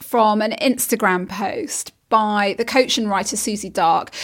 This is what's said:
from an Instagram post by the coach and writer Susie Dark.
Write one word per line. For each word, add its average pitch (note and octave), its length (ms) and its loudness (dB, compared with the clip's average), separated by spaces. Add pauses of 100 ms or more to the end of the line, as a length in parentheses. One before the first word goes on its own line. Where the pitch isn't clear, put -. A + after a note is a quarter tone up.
from G#3+ 400 2
an A3 100 -2 (100)
Instagram G#3 680 0
post - 680 -6 (160)
by G#3 480 2
the A#3 80 -2
coach B3+ 320 2
and A3 120 -2
writer G3 280 -2
Susie G#3 320 -4
Dark. E3 420 2 (120)